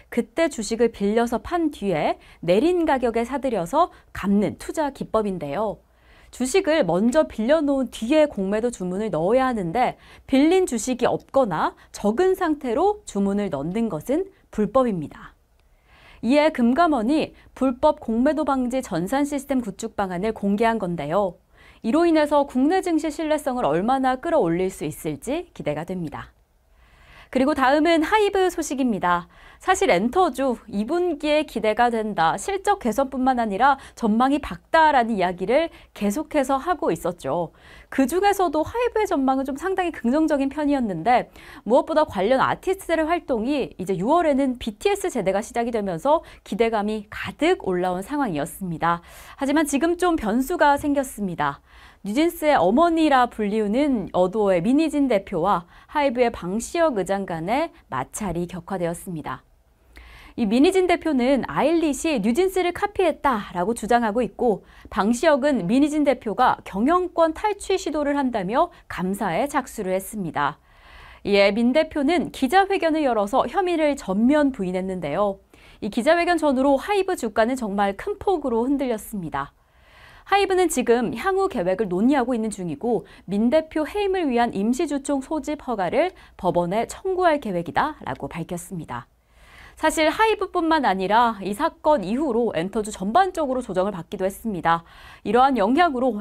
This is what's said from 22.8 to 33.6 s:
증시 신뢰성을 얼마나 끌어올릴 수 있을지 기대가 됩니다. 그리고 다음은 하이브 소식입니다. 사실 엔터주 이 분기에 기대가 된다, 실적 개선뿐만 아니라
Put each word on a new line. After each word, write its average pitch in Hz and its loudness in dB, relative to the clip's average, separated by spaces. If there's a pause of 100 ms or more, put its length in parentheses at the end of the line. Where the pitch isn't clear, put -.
증시 320 -2
신뢰성을 294 -2
얼마나 254 2
끌어올릴 190 0
수 - -10
있을지 185 -6
기대가 151 -6
됩니다. 170 -10 (960)
그리고 262 2
다음은 302 4
하이브 403 2
소식입니다. 226 -2 (300)
사실 381 0
엔터주 247 2 (120)
이 208 -4
분기에 302 0
기대가 233 0
된다, 202 0
실적 392 -2
개선뿐만 262 -2
아니라 233 2 (200)